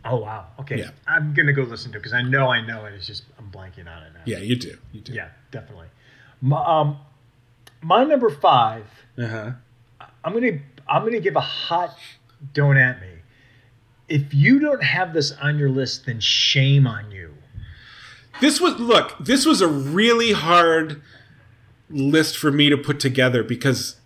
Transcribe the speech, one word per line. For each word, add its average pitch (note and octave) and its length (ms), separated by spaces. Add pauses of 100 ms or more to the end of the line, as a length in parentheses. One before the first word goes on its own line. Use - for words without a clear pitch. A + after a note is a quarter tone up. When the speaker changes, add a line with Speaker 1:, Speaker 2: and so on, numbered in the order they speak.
Speaker 1:
Oh, A#2 120
wow! G#2+ 300 (120)
Okay. B2+ 200
Speaker 2:
Yeah. - 120 (160)
Speaker 1:
I'm D3+ 280
gonna C#3+ 180
go C#3 120
listen A#2 280
to G#2+ 60
it - 40
'cause - 120
I B2 80
know C3 260
I A#2 160
know A2 220
it. G#2 80
It's G2 120
just, G#2 180 (140)
I'm G#2+ 120
blanking F#2 440
on E2 100
it D#2+ 100
now. - 100
Speaker 2:
Yeah, A2+ 140
you A2+ 180
do. - 220 (140)
You G#2+ 100
do. - 100
Speaker 1:
Yeah, - 160 (220)
definitely. F2+ 380 (520)
My, D3 240
um, D#3 320 (880)
my F#3 220
number C4+ 260
five, A#2+ 540 (340)
Speaker 2:
Uh-huh. A2 320 (760)
Speaker 1:
I'm E3 80
gonna, A3+ 260 (300)
I'm D#3 160
gonna A3+ 160
give E3 160
a D#3 40
hot - 540 (600)
don't C#3+ 240
at B2+ 240
me. F#2 60 (1000)
If D3 240
you F#3 260
don't D4 240
have - 300
this D3+ 200
on D3 260
your C#3+ 100
list, C3 380
then A2+ 140
shame C3+ 680
on G#2 240
you. F2 240 (1040)
Speaker 2:
This D4 200
was, F4 200
look, A#3 400
this B3 240
was C4+ 160
a F3+ 80
really G#3 640
hard D#3+ 680 (880)
list D3 480
for D#3 120
me D3 200
to C#3+ 80
put C#3 220
together B2+ 420
because A#2+ 640